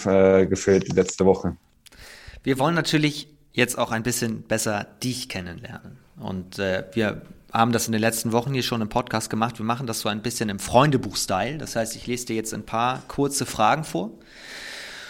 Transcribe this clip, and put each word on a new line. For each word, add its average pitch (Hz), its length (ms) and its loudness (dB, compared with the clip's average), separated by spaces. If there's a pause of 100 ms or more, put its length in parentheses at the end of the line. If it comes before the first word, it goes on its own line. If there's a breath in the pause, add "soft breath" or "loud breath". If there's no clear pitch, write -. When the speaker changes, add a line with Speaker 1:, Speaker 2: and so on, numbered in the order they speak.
(100)
Speaker 1:
äh, 95 360 8
gefehlt 95 400 4
die - 80 -6
letzte 92 300 2
Woche. 90 320 4 (880 loud breath)
Speaker 2:
Wir 131 160 0
wollen 151 160 2
natürlich 151 540 0 (240)
jetzt 120 260 0
auch 120 140 -2
ein 113 100 0
bisschen 113 400 -2
besser 107 440 -2 (160)
dich 127 260 -6
kennenlernen. - 680 -12 (200)
Und, 95 400 -8
äh, 95 340 0
wir 107 300 0 (300)
haben 117 200 4
das 113 140 0
in 113 60 -2
den 107 80 2
letzten 110 300 0
Wochen 120 220 2
hier 127 100 0
schon 120 180 -2
im 107 80 -2
Podcast 117 400 -2
gemacht. 117 300 -2
Wir 110 80 -6
machen 123 220 -2
das 110 100 -4
so - 100 -4
ein 104 140 -4
bisschen 117 280 -2
im 98 100 -6
Freundebuch-Style. 120 1000 2
Das 123 160 -10
heißt, 113 220 -2
ich - 100 -16
lese 120 200 -4
dir 113 100 -4
jetzt 110 180 -4
ein 107 100 -8
paar 123 440 -2
kurze 143 360 0
Fragen 120 380 2
vor. 185 300 -6 (960 loud breath)